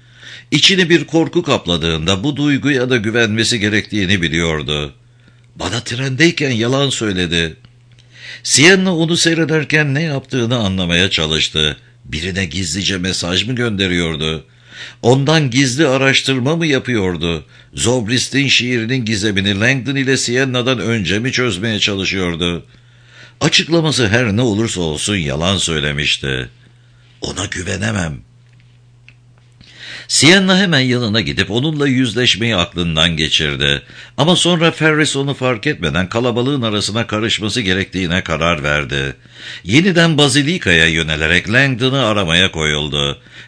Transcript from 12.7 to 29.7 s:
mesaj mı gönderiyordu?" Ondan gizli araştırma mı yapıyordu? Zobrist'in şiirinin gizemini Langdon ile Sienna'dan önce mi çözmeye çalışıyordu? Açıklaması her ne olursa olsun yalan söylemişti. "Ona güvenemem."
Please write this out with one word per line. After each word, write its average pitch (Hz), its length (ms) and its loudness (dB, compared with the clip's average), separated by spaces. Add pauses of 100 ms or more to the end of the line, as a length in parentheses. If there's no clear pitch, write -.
mesaj 90 460 -2
mı 127 100 -4
gönderiyordu?" 87 880 -2 (580)
Ondan 139 480 4
gizli 131 360 2
araştırma 135 720 2
mı 170 100 0
yapıyordu? 92 800 0 (300)
Zobrist'in 123 720 0
şiirinin 120 560 0
gizemini 101 560 0
Langdon 131 360 0
ile 135 200 2
Sienna'dan 123 640 0
önce 101 400 0
mi 120 140 -2
çözmeye 110 460 -2
çalışıyordu? 87 880 -2 (760)
Açıklaması 156 680 2
her 110 280 2
ne 117 40 2
olursa 110 400 0
olsun 82 360 -2
yalan 80 400 0
söylemişti. 71 920 -2 (720)
"Ona - 260 -8
güvenemem." 92 760 -4 (1900)